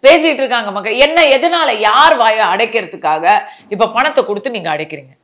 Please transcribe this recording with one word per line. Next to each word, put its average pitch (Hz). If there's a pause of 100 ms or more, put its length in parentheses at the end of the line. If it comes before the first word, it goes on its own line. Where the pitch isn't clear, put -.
பேசிட்டு 311
இருக்காங்க 233
மக்கள். 202
என்ன, 302
எதனால, 285
யார் 262
வாயை 220
அடைக்கிறதுக்காக 190 (300)
இப்ப 208
பணத்தை 262
கொடுத்து 202
நீங்க 170
அடைக்கிறீங்க? 147